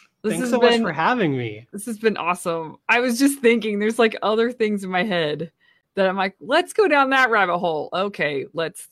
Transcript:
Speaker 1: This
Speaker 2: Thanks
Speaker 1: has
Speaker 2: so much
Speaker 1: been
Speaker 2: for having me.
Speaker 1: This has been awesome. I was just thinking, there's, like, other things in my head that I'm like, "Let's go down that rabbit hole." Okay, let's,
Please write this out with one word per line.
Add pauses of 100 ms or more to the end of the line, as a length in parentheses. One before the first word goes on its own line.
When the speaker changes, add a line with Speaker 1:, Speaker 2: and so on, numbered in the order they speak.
(220)
Speaker 1:
This
Speaker 2:
Thanks
Speaker 1:
has
Speaker 2:
so
much
Speaker 1:
been
Speaker 2:
for
having
me.
Speaker 1:
This
has
been
awesome. (100)
I
was
just
thinking,
there's,
like,
other
things
in
my
head (420)
that
I'm
like,
"Let's
go
down
that
rabbit
hole."
Okay,
let's,